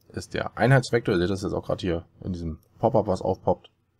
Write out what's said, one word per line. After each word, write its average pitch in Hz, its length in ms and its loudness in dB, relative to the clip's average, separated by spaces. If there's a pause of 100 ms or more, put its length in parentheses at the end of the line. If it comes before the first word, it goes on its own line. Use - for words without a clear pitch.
ist - 260 -12
der - 240 -6
Einheitsvektor. 120 560 2
Ihr 90 60 2
seht 90 100 2
das 95 140 -4
jetzt 85 100 -4
auch 92 140 -6
gerade 87 140 -4
hier 85 240 -2 (160)
in 98 120 -6
diesem 82 240 -6 (220)
Pop-up, 110 260 2
was 92 160 -2
aufpoppt. - 480 -2 (300)